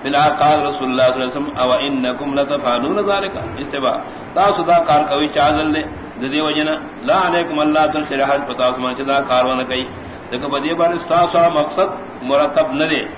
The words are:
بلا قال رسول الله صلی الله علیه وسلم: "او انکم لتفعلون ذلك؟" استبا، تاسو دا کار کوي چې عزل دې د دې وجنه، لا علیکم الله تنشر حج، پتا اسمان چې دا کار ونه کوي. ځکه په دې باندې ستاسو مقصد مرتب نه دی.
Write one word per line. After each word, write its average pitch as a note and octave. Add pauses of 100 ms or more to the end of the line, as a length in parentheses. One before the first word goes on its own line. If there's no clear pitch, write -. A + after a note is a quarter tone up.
بلا C#3+
قال D3+
رسول C#3
الله B2+
صلی B2+
الله B2+
علیه C#3+
وسلم: C#3+ (100)
"او B2+
انکم C3
لتفعلون C#3 (120)
ذلك؟" G3 (240)
استبا، C#3 (420)
تاسو F#3+
دا E3+ (100)
کار D3+
کوي D3
چې D3
عزل D3+
دې D#3 (360)
د B2+
دې D3+
وجنه، D3+ (280)
لا D3+
علیکم E3+
الله D3+
تنشر C#3
حج، C#3
پتا B2+
اسمان B2+
چې C3+
دا C#3
کار B2+
ونه C3
کوي. B2+ (460)
ځکه B2+
په C#3
دې D3+
باندې E3+
ستاسو E3+ (120)
مقصد D#3+ (340)
مرتب C#3+
نه D3+
دی. C#3+ (160)